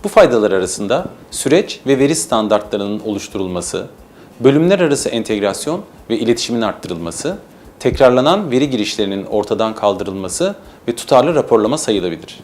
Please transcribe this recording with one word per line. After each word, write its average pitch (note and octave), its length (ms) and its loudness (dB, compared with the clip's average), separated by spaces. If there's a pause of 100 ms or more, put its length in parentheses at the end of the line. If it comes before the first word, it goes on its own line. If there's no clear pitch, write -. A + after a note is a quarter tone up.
Bu G3+ 40 -2
faydalar A#2+ 420 6
arasında F#2+ 580 -2 (220)
süreç - 560 0
ve C3+ 120 4
veri C#3+ 160 2
standartlarının G#2 880 -2
oluşturulması, F#2+ 840 -6 (540)
bölümler D#3+ 400 4
arası D3 280 0
entegrasyon A2 720 -2 (300)
ve A2+ 80 -2
iletişimin A#2 420 0
arttırılması, F2+ 760 -6 (420)
tekrarlanan C3+ 720 4
veri C3 200 2
girişlerinin G2+ 540 -4
ortadan G#2+ 500 -2
kaldırılması G2 800 -2 (340)
ve A#2 80 -4
tutarlı C#3+ 380 2
raporlama A#2 440 2
sayılabilir. F2+ 640 -4